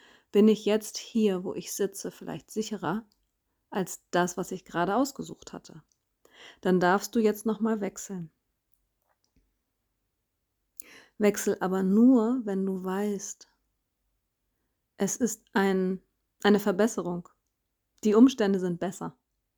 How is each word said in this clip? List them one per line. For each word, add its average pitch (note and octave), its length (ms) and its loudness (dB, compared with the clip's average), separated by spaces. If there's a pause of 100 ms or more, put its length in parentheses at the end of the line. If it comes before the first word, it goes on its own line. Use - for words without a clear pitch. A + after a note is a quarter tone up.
(300)
Bin G#3+ 180 6
ich G#3+ 160 2
jetzt G#3+ 320 -2
hier, F#3+ 480 -2
wo F#3 100 -6
ich - 200 -10
sitze, G3 360 -6
vielleicht E3 400 -14
sicherer G#3+ 560 -6 (640)
als - 420 -6
das, F3 280 0
was F3+ 140 -8
ich F#3 120 -12
gerade F3 320 -2
ausgesucht A#3 560 -6
hatte? E3 300 -18 (800)
Dann F#3 180 2
darfst F3+ 340 2
du A#3+ 60 2
jetzt G#3 240 0
nochmal G#3+ 380 -2
wechseln. F#3 480 -10 (3000)
Wechsel G3+ 380 0
aber F#3+ 240 -2
nur, A#3 600 4
wenn F#3+ 220 -4
du F#3+ 160 -4
weißt, G3 680 -6 (1500)
es G3 200 -4
ist - 360 -4
ein, F#3+ 500 0 (400)
eine G#3 160 6
Verbesserung. F#3+ 720 -2 (720)
Die G#3+ 120 2
Umstände A3 440 6
sind F3+ 220 -4
besser E3+ 360 -8 (420)